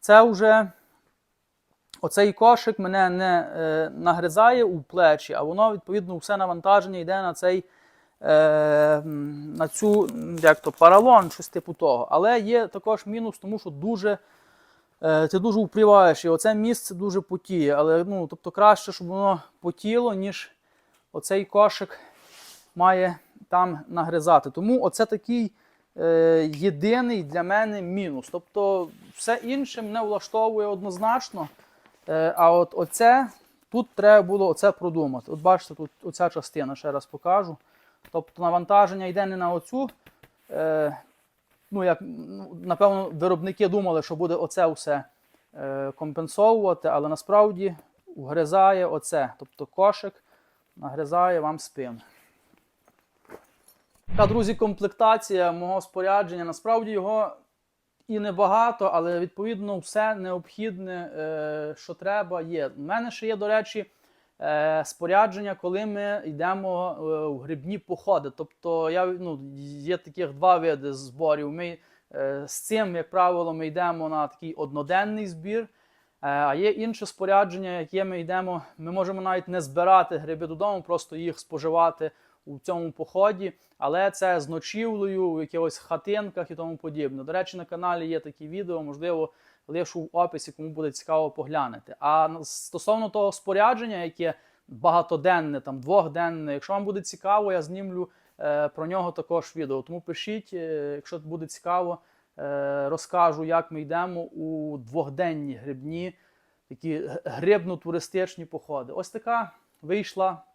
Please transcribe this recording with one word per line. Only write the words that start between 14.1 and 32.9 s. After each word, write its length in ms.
е, 260
ти 100
дуже 220
впріваєш, 640
і 40
оце 260
місце 400
дуже 260
потіє. 540
Але, 300
ну, 220
тобто 240
краще, 420
щоб 160
воно 340
потіло, 540
ніж 360
оцей 320
кошик 560
має 420
там 400
нагризати. 640
Тому 320
оце 240
такий, 460
е, 580
єдиний 680
для 200
мене 400
мінус. 500
Тобто 560
все 280
інше 400
мене 200
влаштовує 640
однозначно. 800
Е, 280
а 160
от 240
оце, 520